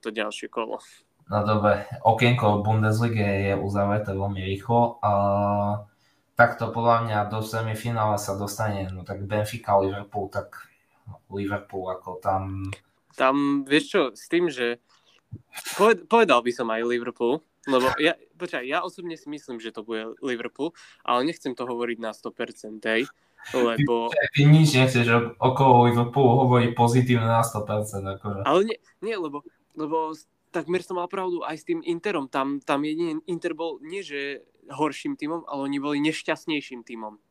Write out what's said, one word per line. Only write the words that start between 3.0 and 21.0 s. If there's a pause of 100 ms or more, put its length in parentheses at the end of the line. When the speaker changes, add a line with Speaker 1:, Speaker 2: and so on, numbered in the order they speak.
Speaker 2:
je
uzavreté
veľmi
rýchlo.
A (1300)
takto
podľa
mňa (140)
do
semifinále
sa
dostane,
no,
tak
Benfica,
Liverpool,
tak (580)
Liverpool,
ako,
tam (480)
Speaker 1:
Tam,
vieš
čo, (120)
s
tým,
že (960)
poved-,
povedal
by
som
aj
Liverpool, (240)
lebo
ja, (240)
počkaj,
ja
osobne
si
myslím,
že
to
bude
Liverpool, (320)